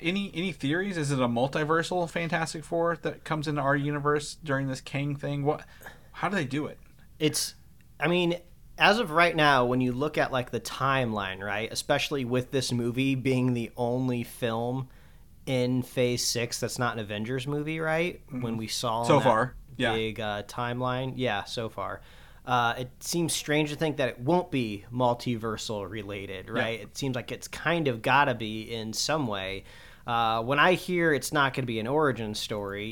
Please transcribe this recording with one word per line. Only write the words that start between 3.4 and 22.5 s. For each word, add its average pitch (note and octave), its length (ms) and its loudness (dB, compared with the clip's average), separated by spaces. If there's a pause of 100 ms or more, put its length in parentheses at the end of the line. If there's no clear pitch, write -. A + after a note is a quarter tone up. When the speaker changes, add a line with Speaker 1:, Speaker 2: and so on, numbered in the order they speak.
Speaker 1:
into D3 140 0
our C#3 160 4
universe D3 680 0
during C3+ 240 0
this C3 140 -4
Kang C#3+ 340 -4
thing? C#3+ 300 -4
What? D3+ 180 0 (480)
How - 160 -4
do G3 80 -2
they F3 80 0
do C3+ 220 -2
it? - 120 -10 (400)
Speaker 2:
It's, - 380 0 (420)
I D3 120 0
mean, F3 260 4 (420)
as G3 220 6
of F#3 120 -2
right E3+ 260 4
now, C#3+ 260 6
when B2 160 2
you B2+ 140 2
look D3 240 -2
at, C3 160 2
like, B2 180 -2
the A#2 80 -2
timeline, A2 840 -2
right, G#2 300 -4
especially C#3 540 0
with B2+ 260 0
this C3 220 0
movie B2 420 0
being B2+ 380 2
the A#2 240 -2
only B2 460 0
film A#2+ 680 -4 (560)
in B2+ 380 2
Phase B2 420 0
Six - 340 -2
that's A#2+ 200 -4
not A#2+ 160 0
an A2+ 40 -4
Avengers A2 480 -4
movie, D3 320 -4
right? E3 480 0
Speaker 1:
Mm-hmm. B2+ 140 -8
Speaker 2:
When A2+ 160 -2
we A2 100 -4
saw A#2 360 -2
Speaker 1:
So B2 140 6
Speaker 2:
that - 60 4
Speaker 1:
far, B2 320 4 (220)
yeah. A#2+ 160 2
Speaker 2:
big, A2 260 -2
uh, G#2 240 -4
timeline, B2+ 720 -4
yeah, A2 280 0
so A2+ 260 -6
far. F#2+ 320 -8 (440)
Uh, A#2+ 320 2